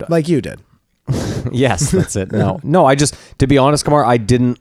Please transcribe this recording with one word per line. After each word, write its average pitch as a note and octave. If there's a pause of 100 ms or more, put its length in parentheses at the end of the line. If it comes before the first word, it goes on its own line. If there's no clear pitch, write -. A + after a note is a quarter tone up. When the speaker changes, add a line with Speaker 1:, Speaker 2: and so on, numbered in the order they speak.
Speaker 1:
Like E3
you D3+
did. D#2 (480)
Speaker 2:
<laughs> B2+ (340)
Yes, B2
that's F3+
it. G2
No, G2+
Speaker 1:
<laughs> -
Speaker 2:
no. D#3
I C3+
just, C#3+ (240)
to C3+
be C3+
honest, C#3
Kamar, D3
I A#2+
didn't A#2+